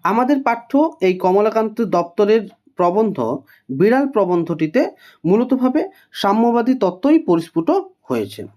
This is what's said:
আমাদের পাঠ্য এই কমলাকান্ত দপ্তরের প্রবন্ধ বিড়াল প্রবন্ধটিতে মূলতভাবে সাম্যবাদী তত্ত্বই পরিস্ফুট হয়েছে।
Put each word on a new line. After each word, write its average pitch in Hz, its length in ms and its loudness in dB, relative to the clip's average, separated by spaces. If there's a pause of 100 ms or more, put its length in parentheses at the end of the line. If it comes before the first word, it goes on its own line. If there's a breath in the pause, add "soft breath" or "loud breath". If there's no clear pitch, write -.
আমাদের 247 400 0
পাঠ্য 233 480 0 (100)
এই 190 140 2
কমলাকান্ত 214 680 0
দপ্তরের 202 680 0 (280)
প্রবন্ধ 175 640 -2 (300 soft breath)
বিড়াল 220 400 0
প্রবন্ধটিতে 175 840 -2 (340 soft breath)
মূলতভাবে 254 680 0 (220 soft breath)
সাম্যবাদী 233 640 0
তত্ত্বই 240 440 2
পরিস্ফুট 165 520 -2 (320)
হয়েছে। 107 440 -6 (100)